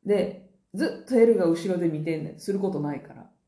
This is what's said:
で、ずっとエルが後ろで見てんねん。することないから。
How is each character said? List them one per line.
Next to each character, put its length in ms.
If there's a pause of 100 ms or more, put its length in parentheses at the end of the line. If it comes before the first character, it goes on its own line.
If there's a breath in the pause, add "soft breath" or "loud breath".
で、 420 (240)
ず 320
っ 20
と 80
エ 100
ル 120
が 80
後 220
ろ 120
で 100
見 140
て 140
ん 60
ね 80
ん。 80
す 120
る 80
こ 100
と 100
な 160
い 60
か 120
ら。 160 (180)